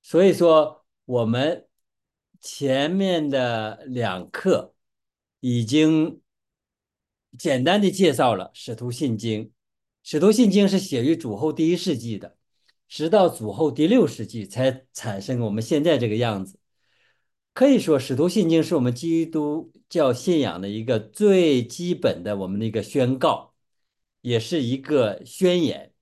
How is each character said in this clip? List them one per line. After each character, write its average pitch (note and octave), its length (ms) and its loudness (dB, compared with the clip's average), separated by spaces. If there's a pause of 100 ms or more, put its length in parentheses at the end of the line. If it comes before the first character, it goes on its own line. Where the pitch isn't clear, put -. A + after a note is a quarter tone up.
所 E3+ 220 2
以 F#3+ 80 8
说， D#3+ 540 4 (180)
我 A#2+ 220 -2
们 C3 420 -2 (720)
前 C#3 500 -2
面 F3+ 400 0
的 A#2+ 580 -4
两 G#2+ 420 -6
课 - 440 -2 (680)
已 A#2+ 240 -2
经 D#3 560 2 (1160)
简 C3+ 240 0
单 F#3 200 2
地 F#3+ 100 2
介 F3+ 220 4
绍 A#2+ 220 2
了 F2+ 180 -8
使 - 200 -14
徒 B2 160 -10
信 A#2+ 280 -4
经。 A2 340 -6 (500)
使 - 160 -6
徒 F#3+ 140 4
信 G#3+ 180 4
经 G3+ 160 4
是 F#3 140 2
写 A#2+ 240 -2
于 D#3+ 140 2
主 A2+ 180 -8
后 D3+ 160 -2
第 D#3+ 180 0
一 F3+ 60 2
世 E3+ 220 -4
纪 A2 200 -8
的， - 200 -16 (500)
直 D#3 220 -6
到 G3 200 4
主 G#2+ 220 -6
后 C#3+ 180 0
第 C#3 160 0
六 G#3 220 4
世 A2+ 180 -8
纪 G#2 220 -12
才 C3 460 -2
产 G2 280 -8
生 B2 200 -4
我 A2 80 -2
们 G#2+ 120 -4
现 D3 220 -2
在 D#3+ 140 2
这 A#2 120 0
个 G#2 60 -2
样 A2 300 -2
子。 - 120 -20 (960)
可 C4 140 4
以 C4+ 100 6
说， D3+ 220 2
使 B2+ 160 -4
徒 D3+ 140 0
信 F3+ 200 0
经 D#3+ 140 4
是 E3 120 -2
我 C#3+ 40 2
们 B2 160 0
基 E3 300 -2
督 D#3 460 -6 (180)
教 C#3+ 240 2
信 D#3+ 260 0
仰 F#2 220 -4
的 G2 80 -8
一 A2 160 -8
个 A#2 140 0
最 E3+ 640 2
基 F3 300 -6
本 F2+ 300 -2
的 G#2 140 -4
我 F#2+ 100 -6
们 G2 120 -6
的 A2+ 60 -4
一 G#2+ 60 -4
个 G#2+ 100 -4
宣 C3 380 -2
告， - 340 -2 (680)
也 A#2+ 180 -2
是 C#3+ 240 -4
一 A#2+ 140 -2
个 C3 480 0
宣 F3+ 360 0
言。 E2 400 -4